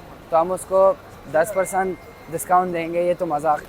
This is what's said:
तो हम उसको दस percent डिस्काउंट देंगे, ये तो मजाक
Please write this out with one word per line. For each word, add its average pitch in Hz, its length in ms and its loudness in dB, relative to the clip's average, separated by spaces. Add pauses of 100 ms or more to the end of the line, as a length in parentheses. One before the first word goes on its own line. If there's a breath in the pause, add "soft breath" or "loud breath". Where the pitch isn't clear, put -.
(320)
तो 165 60 2
हम 170 140 2
उसको 190 440 2 (360)
दस 165 220 0
percent 185 420 -2 (360)
डिस्काउंट 180 420 0
देंगे, 170 340 -4
ये 175 60 2
तो 175 120 -4
मजाक 147 440 0